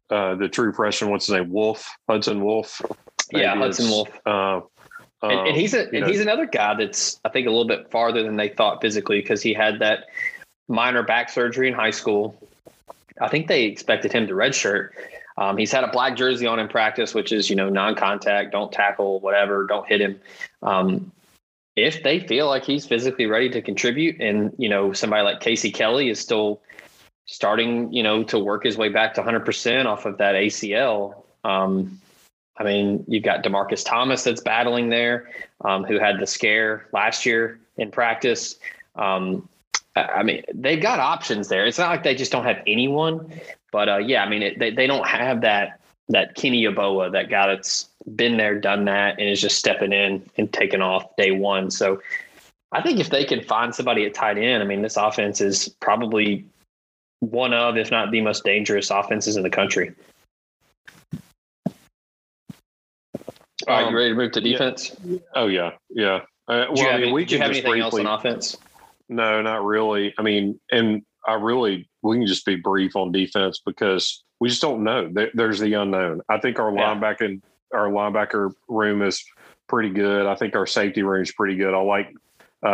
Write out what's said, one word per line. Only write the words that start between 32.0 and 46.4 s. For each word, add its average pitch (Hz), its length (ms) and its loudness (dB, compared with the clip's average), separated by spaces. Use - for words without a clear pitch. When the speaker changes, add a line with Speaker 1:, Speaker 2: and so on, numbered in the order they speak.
Speaker 2:
I 110 60 -6
mean, 101 440 0
you've 110 160 0
got 104 180 0
Demarcus 101 440 -2
Thomas 127 400 0
that's 120 160 0
battling 120 480 0
there, 120 420 0
um, 98 240 0
who 107 120 0
had 101 220 2
the 95 80 -2
scare 110 640 0
last 110 340 0
year 113 320 0
in 107 120 -4
practice. 117 680 0
Um, 95 500 -2
I, 95 80 4
I 95 200 0
mean, - 200 -2
they've 151 280 0
got 220 180 0
options 131 480 -2
there. 101 180 2
It's 117 140 0
not 175 100 2
like 170 140 -2
they 135 120 2
just 131 180 -2
don't 123 100 0
have 117 240 0
anyone, 147 640 0
but, 104 160 2
uh, 101 100 2
yeah, 110 260 2
I 101 60 0
mean, 104 140 0
it, - 160 -2
they, 113 120 0
they 131 160 2
don't 135 200 0
have 117 340 0
that, 104 380 2
that - 260 2
Kenny 123 280 0